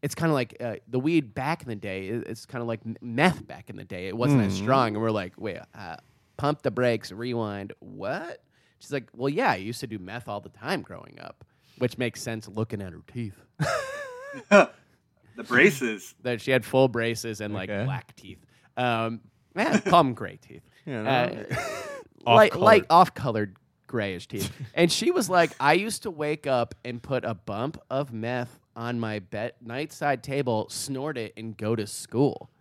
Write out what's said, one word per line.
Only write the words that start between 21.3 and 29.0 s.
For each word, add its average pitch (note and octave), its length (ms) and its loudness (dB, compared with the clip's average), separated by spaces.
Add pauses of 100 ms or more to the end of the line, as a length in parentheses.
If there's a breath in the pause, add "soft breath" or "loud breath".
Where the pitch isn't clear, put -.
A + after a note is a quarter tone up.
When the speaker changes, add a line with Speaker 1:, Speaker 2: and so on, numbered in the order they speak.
Speaker 2:
<laughs> - 0 -
Speaker 1:
light, A#2+ 260 10
Speaker 2:
Off-colored. F3 120 -2
Speaker 1:
light A3 260 10
off-colored A2+ 680 4 (300)
grayish G2+ 420 -4
teeth. G2 220 -6 (120)
Speaker 2:
<laughs> - 120 -12
Speaker 1:
And E3 180 4
she C#4 180 2
was E4+ 200 0
like, E3+ 280 6
"I C#3+ 160 4
used G#3 300 -4
to G#3+ 60 -6
wake D3+ 360 -6
up B2 280 0 (100)
and A#2+ 180 -10
put C3 220 -4
a A2+ 100 -4
bump A#2+ 440 -6 (120)
of C3+ 220 -4
meth A#2+ 480 -6 (160)
on A#2 240 -4